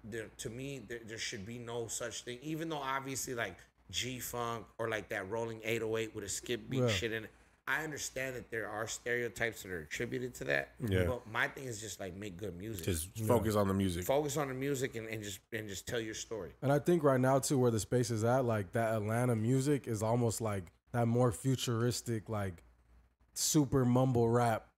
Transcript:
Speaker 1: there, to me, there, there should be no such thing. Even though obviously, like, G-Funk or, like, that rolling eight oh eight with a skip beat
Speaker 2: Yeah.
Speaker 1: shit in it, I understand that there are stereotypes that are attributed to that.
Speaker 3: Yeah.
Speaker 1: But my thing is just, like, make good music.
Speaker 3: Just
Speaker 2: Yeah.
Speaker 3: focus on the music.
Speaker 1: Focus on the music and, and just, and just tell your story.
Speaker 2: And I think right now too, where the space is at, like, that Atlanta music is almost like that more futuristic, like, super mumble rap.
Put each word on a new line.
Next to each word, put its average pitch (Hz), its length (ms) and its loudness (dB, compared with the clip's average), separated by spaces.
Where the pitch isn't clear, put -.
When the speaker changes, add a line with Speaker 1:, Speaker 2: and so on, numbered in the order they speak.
Speaker 1:
there, 107 240 -8
to 117 100 -8
me, 135 360 -8
there, 117 220 -10
there 110 100 -10
should 104 280 -8
be 120 120 -10
no 117 300 -6
such 113 360 -8
thing. 123 180 -8
Even 156 280 -6
though 151 100 -4
obviously, 135 540 -4
like, 107 220 -2
G-Funk 117 760 -4
or, 113 120 -2
like, 107 200 -2
that 101 200 -4
rolling 113 340 -4
eight 110 200 0
oh 110 140 0
eight 113 160 -4
with 107 120 -6
a 95 40 -8
skip 113 400 -4
beat 135 120 0
Speaker 2:
Yeah. 123 80 4
Speaker 1:
shit 107 240 2
in 110 120 -4
it, - 40 -14
I 139 160 0
understand 131 520 -6
that 113 140 -10
there 110 180 -4
are 107 200 -4
stereotypes 117 760 -2
that 95 100 -10
are 85 100 -4
attributed 123 540 -6
to 131 100 -8
that. 139 340 0
Speaker 3:
Yeah. 95 260 4
Speaker 1:
But 85 260 -2
my 127 160 0
thing 139 180 -10
is 113 140 -8
just, 107 200 -10
like, 95 160 -6
make 98 200 -10
good 90 220 -8
music. 104 280 -8
Speaker 3:
Just 87 300 0
Speaker 2:
Yeah. 110 120 -2
Speaker 3:
focus 110 280 4
on 101 120 6
the 98 60 4
music. 92 300 2
Speaker 1:
Focus 139 340 0
on 143 100 0
the 131 80 -6
music 131 400 -2
and, 113 120 -8
and 110 160 -6
just, 98 160 -8
and 107 160 -6
just 95 180 -10
tell 120 120 -2
your 110 160 -6
story. 98 360 -8
Speaker 2:
And 135 80 2
I 143 80 4
think 170 240 4
right 135 160 6
now 131 200 6
too, 131 200 2
where 123 120 6
the 110 80 2
space 117 300 2
is 110 140 0
at, 123 220 4
like, 107 260 0
that 113 240 2
Atlanta 113 400 2
music 131 520 2
is 110 140 -2
almost 117 400 2
like 101 220 -2
that 117 140 4
more 120 240 6
futuristic, 120 1000 0
like, 98 340 -2
super 135 520 4
mumble 123 440 6
rap. 117 380 4